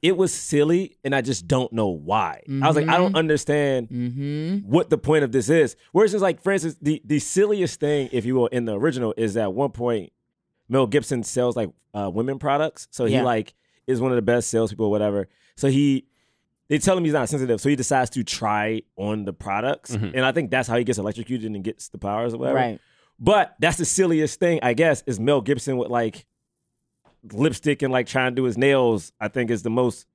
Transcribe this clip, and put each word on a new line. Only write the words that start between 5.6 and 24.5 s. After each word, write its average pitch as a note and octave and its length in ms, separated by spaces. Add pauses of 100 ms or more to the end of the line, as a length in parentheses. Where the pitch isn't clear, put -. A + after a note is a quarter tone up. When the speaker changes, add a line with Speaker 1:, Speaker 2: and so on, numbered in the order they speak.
Speaker 1:
Whereas G3+ 220
it's G3+ 60
like, F#3 200
for F#3+ 100
instance, E3 300
the, D3+ 240
the D3 140
silliest G3+ 600
thing, D3 320
if A#2 140
you B2+ 100
will, B2 120
in B2 180
the A2 120
original B2 400
is A2 200
at G2+ 160
one C3+ 160
point, A2+ 420 (560)
Mel C3 200
Gibson C3 360
sells, B2 320
like, A2 140 (240)
uh, G2+ 200
women B2+ 260
products. C#3+ 520
So B2 140
he, A2 80
Speaker 2:
Yeah. B2+ 100
Speaker 1:
like, A#2 300 (340)
is B2+ 140
one C3 100
of B2 40
the A#2+ 80
best A#2+ 260
salespeople A2 360
or G2+ 60
whatever. G#2 360 (280)
So C#3 140
he, C3+ 360 (640)
they D3+ 100
tell F#3+ 180
him F3 60
he's D3+ 100
not C3 160
sensitive, B2+ 320
so C#3 80
he D3 60
decides B2+ 360
to B2 120
try G#2+ 580 (160)
on G#2 280
the G2 80
products. A2 580
Speaker 3:
Mm-hmm. G#2+ 240
Speaker 1:
And C3 100
I C3+ 60
think C3+ 200
that's B2+ 160
how A#2 100
he B2 60
gets A2 160
electrocuted A2 520
and G2+ 120
gets - 260
the F#2+ 100
powers A2 340
or A#2 40
whatever. C3 200
Speaker 2:
Right. B2 220 (400)
Speaker 1:
But F#3 400
that's D#3+ 180
the E3+ 80
silliest E3 540
thing, F3 240